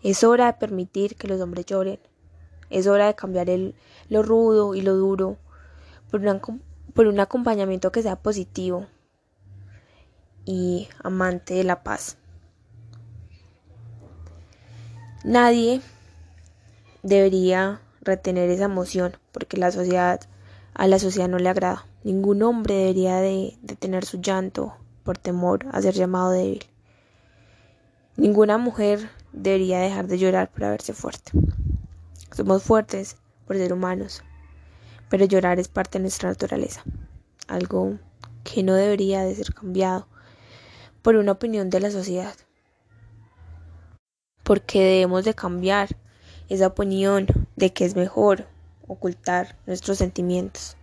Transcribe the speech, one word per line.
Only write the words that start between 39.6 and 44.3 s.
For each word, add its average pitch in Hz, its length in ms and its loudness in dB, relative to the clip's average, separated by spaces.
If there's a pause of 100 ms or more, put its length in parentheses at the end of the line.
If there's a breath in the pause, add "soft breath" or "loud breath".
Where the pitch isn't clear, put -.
por 226 140 6
una 202 180 4
opinión 202 360 -2
de 185 100 0
la 202 120 -2
sociedad. 185 440 -6 (2000)